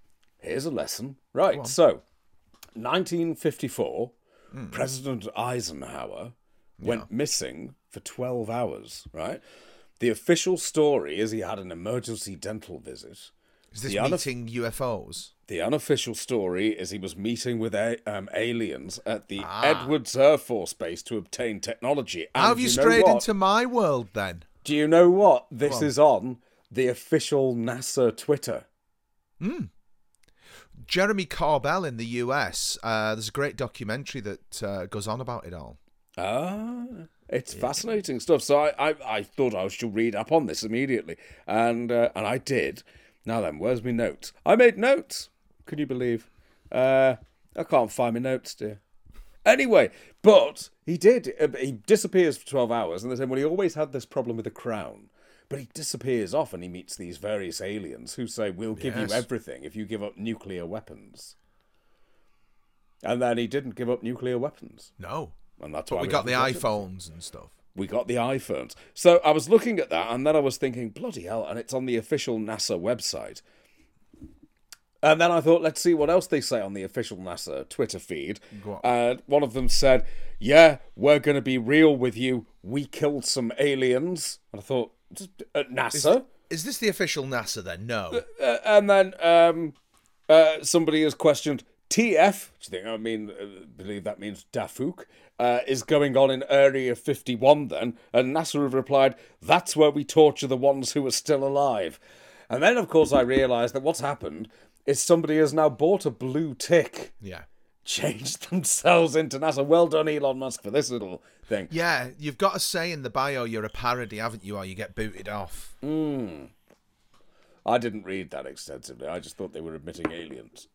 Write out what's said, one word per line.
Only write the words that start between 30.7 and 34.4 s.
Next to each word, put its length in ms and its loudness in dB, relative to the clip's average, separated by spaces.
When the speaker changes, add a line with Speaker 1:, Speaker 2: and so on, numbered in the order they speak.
Speaker 2:
Jeremy 400 0
Corbell 600 0
in 100 -8
the 100 -8
U 260 -2
S, 500 -4
uh, 320 -2
there's 140 -8
a 40 -12
great 240 -4
documentary 640 -8
that, 400 -12